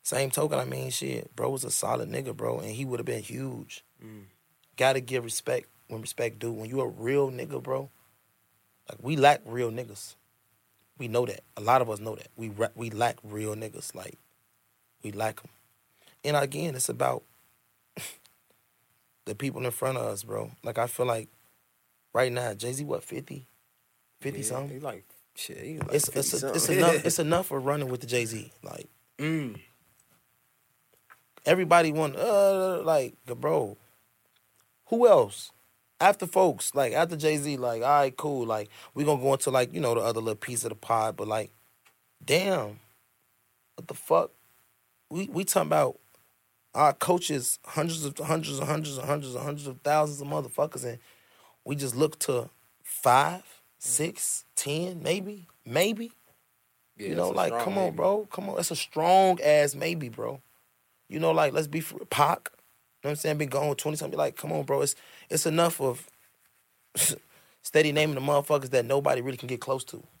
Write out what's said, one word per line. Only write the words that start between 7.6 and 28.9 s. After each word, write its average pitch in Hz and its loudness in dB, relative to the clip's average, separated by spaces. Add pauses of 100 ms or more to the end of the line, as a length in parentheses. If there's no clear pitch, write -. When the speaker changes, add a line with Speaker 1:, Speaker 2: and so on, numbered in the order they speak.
Speaker 1:
bro, 131 -6 (1000)
like, - -16
we - -2
lack 139 6
real 117 -4
niggas. 113 -12 (840)
We 120 -8
know 120 2
that. 104 -10 (140)
A - -10
lot 123 6
of 117 -2
us 107 -6
know 110 -8
that. - -18
We 113 -8
ra-, 107 -2
we 117 -8
lack 117 -2
real 107 -6
niggas. 110 -12
Like, - -14 (840)
we 104 -8
lack 110 -4
'em. - -20 (760)
And 147 2
again, 143 -2
it's 127 -2
about 123 0 (720)
<laughs> - -14 (1200)
the 107 -8
people 127 -6
in 123 -2
front 131 -2
of 117 -2
us, 104 -6
bro. 110 -8 (120)
Like, 117 -6
I 120 0
feel 123 -2
like 113 -2 (840)
right 127 2
now, 123 -4
Jay-Z, 123 -6
what, - -4
fifty? - -12 (760)
Fifty 135 -6
Speaker 2:
Yeah, 131 -4
Speaker 1:
something? 131 -6
Speaker 2:
he 131 -10
like, 123 -10 (300)
shit, - -12
he 156 -10
like - -4
Speaker 1:
It's, 147 4
it's, - -2
Speaker 2:
fifty 135 -2
Speaker 1:
it's 165 0
Speaker 2:
something. - 4
<laughs> - 4
Speaker 1:
enough, 165 6
it's 165 0
enough 170 2
for 139 -2
running 139 -2
with 127 -4
the 120 -14
Jay-Z. 113 -2 (120)
Like, - -14 (320)